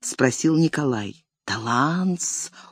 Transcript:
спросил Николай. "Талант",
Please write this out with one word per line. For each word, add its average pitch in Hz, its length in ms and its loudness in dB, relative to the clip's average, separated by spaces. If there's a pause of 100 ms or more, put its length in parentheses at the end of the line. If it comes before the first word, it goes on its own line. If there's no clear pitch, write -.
спросил 131 540 2
Николай. 139 720 0 (200)
"Талант", 151 760 0 (500)